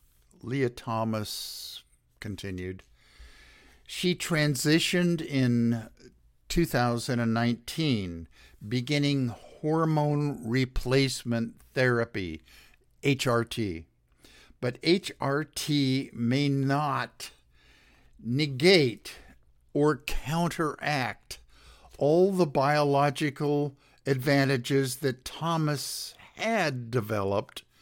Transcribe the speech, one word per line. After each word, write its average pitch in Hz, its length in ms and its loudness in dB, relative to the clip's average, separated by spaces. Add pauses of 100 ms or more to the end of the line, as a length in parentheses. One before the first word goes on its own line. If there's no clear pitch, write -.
(440)
Leah 123 260 -2
Thomas - 1120 -6 (360)
continued. 92 640 -8 (1040)
She - 260 0
transitioned 165 1120 2
in 120 640 0 (600)
two 170 160 2
thousand 120 540 0
and 113 140 0
nineteen, 113 920 -2 (400)
beginning 135 640 0
hormone 147 1120 -2
replacement 127 1120 0 (180)
therapy, 113 720 0 (580)
H 139 240 0
R 117 180 2
T. 92 440 -6 (800)
But 127 160 -4
H 190 300 2 (100)
R 139 220 0
T 139 680 0
may 131 380 0
not 139 800 -2 (880)
negate 139 920 2 (640)
or 147 220 4
counteract 151 1400 -4 (600)
all 175 320 6
the 180 160 2
biological 147 1300 2 (320)
advantages 135 880 2
that 131 280 -4
Thomas 156 920 -4 (220)
had 160 520 -2
developed 104 720 -2 (200)